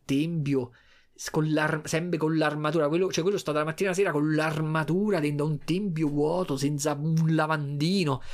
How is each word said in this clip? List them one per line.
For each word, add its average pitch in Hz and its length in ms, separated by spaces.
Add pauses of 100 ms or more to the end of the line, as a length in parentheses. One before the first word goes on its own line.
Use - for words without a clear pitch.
tempio, 139 680 (420)
s-, - 180
con 156 220
l'arm-, 151 300
sempre 165 360
con 156 180
l'armatura, 151 500
quello, 180 240
cioè 165 140
quello 202 120
sta - 140
dalla 151 140
mattina 160 240
alla 180 100
sera 190 140
con 147 200
l'armatura 156 840
dentro 147 260
a 156 40
un 151 100
tempio 165 480
vuoto, 147 500
senza 147 360
un 160 420
lavandino, 156 880 (120)